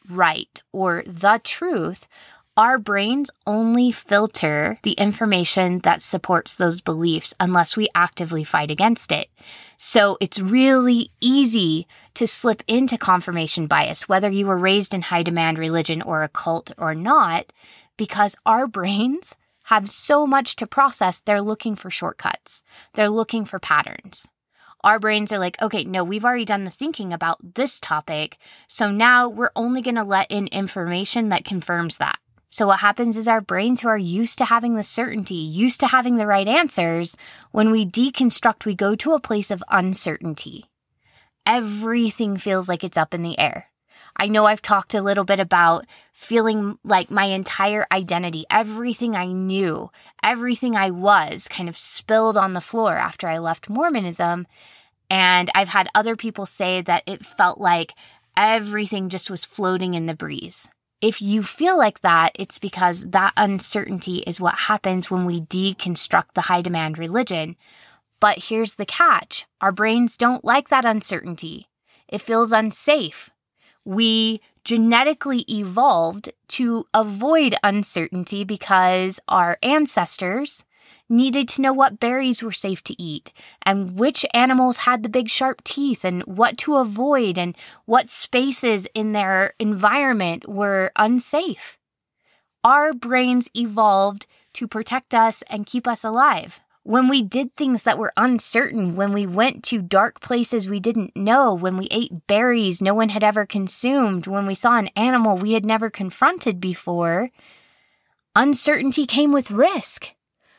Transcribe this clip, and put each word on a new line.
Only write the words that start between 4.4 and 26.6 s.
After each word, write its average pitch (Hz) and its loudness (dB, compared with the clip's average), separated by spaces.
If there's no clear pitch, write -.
the 208 -2
information 185 0
that 175 0
supports - 0
those 175 0
beliefs 160 -2
unless 180 2
we 214 0
actively 170 -2
fight 151 -2
against 208 2
it. 147 -2
So 202 4
it's 196 -2
really 247 4
easy 220 2
to 233 -2
slip - 0
into 233 2
confirmation 170 -2
bias, 151 0
whether 196 2
you 196 0
were 190 2
raised 190 2
in 185 -4
high 175 -2
demand 165 -2
religion 160 -2
or 156 -4
a 151 -4
cult - -6
or 156 -4
not, 214 0
because 208 -2
our 240 2
brains 214 -4
have 214 0
so 294 2
much 269 0
to 220 -8
process. 226 0
They're 208 0
looking 214 -4
for 185 -14
shortcuts. - -8
They're 214 2
looking 220 -2
for 190 -10
patterns. - -4
Our 214 6
brains 214 0
are 196 -2
like, 180 -4
"Okay, 208 -2
no, 185 -2
we've 208 -4
already 240 0
done 196 -2